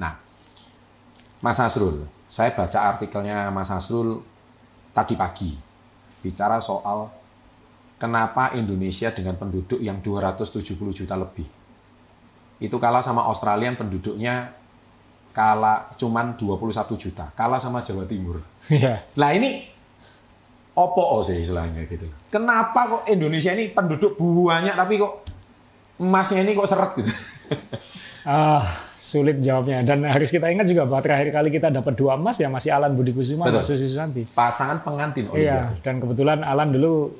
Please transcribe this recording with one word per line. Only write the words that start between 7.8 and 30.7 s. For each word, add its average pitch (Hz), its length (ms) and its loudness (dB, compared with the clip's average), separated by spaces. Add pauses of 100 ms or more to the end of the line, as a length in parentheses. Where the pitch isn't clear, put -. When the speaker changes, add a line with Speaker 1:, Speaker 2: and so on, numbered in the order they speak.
Speaker 1:
kenapa 117 560 0
Indonesia 98 560 -2
dengan 92 240 -6
penduduk 92 480 -6
yang 98 160 -6
dua 98 320 -2
ratus 104 240 -8
tujuh 98 240 -8
puluh 101 160 -6
juta 95 240 -6
lebih, 92 260 -8 (1160)
itu 113 160 -4
kalah 120 240 2
sama 120 240 0
Australia 110 480 0
yang - 20 -10
penduduknya 107 760 -6 (800)
kalah 110 640 2
cuman 117 400 -2
dua 101 180 -2
puluh 110 160 -2
satu 107 220 -2
juta, 85 400 -10
kalah 123 240 0
sama 123 240 -4
Jawa 95 240 -6
Timur. 90 320 -6 (320)
Speaker 2:
Iya. 123 320 4 (160)
Speaker 1:
Lah, 143 160 4
ini 240 320 0 (1120)
opo 175 480 2
sih 87 160 -2
istilahnya 82 480 -4
gitu? 85 160 -10 (240)
Kenapa 233 560 2
kok 220 240 -2
Indonesia 165 400 2
ini 214 240 -2
penduduk 190 400 2
banyak 175 640 2
tapi 185 160 2
kok 202 320 0 (720)
emasnya 185 480 4
ini 208 80 2
kok 196 160 2
seret 190 320 2
gitu? 110 160 0
<laughs> - 20 -12 (1080)
Speaker 2:
Ah, 151 320 4 (320)
sulit 143 480 0
jawabnya. 131 400 2
Dan 143 240 2
harus 143 240 4
kita 165 240 2
ingat 196 160 4
juga 170 160 4